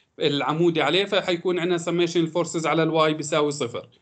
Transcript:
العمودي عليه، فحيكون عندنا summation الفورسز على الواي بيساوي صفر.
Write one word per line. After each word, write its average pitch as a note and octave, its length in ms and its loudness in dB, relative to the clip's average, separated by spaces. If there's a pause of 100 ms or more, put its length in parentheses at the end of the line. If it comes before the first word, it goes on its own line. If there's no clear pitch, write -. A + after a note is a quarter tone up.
(200)
العمودي D3+ 600 0
عليه، E3+ 240 2
فحيكون F3+ 540 0
عندنا F3 180 0
summation E3+ 400 0
الفورسز E3 500 -2
على D#3+ 160 2
الواي D#3 300 2
بيساوي D3 380 0
صفر. B2 380 -6 (120)